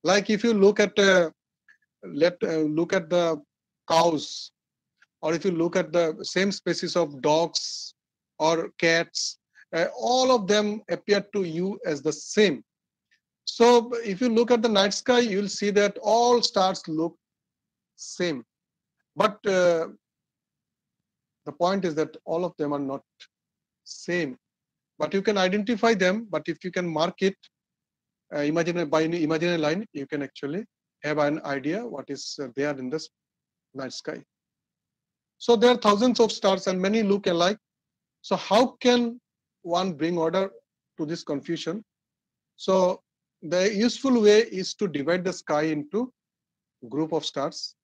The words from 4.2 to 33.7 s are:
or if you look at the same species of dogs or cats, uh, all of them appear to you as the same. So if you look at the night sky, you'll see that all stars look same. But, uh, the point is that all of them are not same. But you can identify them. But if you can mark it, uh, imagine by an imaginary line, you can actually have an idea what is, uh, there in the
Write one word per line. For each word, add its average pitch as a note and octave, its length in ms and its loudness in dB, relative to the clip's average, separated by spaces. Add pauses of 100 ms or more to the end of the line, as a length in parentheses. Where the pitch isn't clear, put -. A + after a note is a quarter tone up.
or D#3+ 120 -2
if D#3+ 100 -6
you G3 60 2
look E3+ 260 -2
at D#3+ 160 -2
the E3 300 2
same F#3+ 300 -2
species F3 420 -6
of C#3+ 280 -2
dogs D#3+ 720 -2 (440)
or D#3+ 300 0 (100)
cats, E3 600 0 (360)
uh, E3+ 120 0 (100)
all B3+ 340 2
of G#3+ 160 2
them G#3 440 0
appear G3+ 340 0 (100)
to G3+ 100 0
you F3 420 -4
as D3 160 -4
the D3 100 -2
same. E3+ 500 2 (880)
So A#3+ 400 6 (140)
if F#3+ 160 -6
you B3+ 80 2
look A3+ 220 2
at A#3 100 4
the A#3 80 0
night G3+ 240 2
sky, B3 280 2
you'll G3+ 280 -2
see G#3 220 -4
that G3+ 320 2
all A#3 400 4
stars F#3+ 440 0
look D#3+ 300 -4 (800)
same. D#3+ 480 -6 (720)
But, G3+ 200 0 (100)
uh, F3 420 2 (1600)
the D3 60 -10
point F#3 340 -2
is D#3 80 -2
that D#3 200 -4 (120)
all E3+ 180 -4
of E3+ 140 -6
them D3 160 -4
are C#3+ 40 -4
not C3+ 240 -8 (840)
same. E3 520 -6 (640)
But - 160 -4
you G3 80 0
can G#3 160 0
identify G#3 560 2
them. F#3+ 360 0
But D#3 160 -4
if E3 160 -8
you F#3 80 -8
can F3+ 160 -4
mark E3 360 -2
it, F#3+ 140 0 (1000)
uh, D3 60 -2
imagine E3 500 0
by D#3 120 2
an E3 120 0
imaginary E3 440 0
line, D#3+ 360 -2
you C#3 120 -8
can C#3+ 160 -6
actually D3+ 440 -8 (360)
have D3 140 -4
an D3+ 300 0
idea D3 400 -4
what D3+ 220 -12
is, - 340 -12
uh, C3 120 -10
there C#3 240 -4
in B2+ 120 -8
the D#3 100 -6 (760)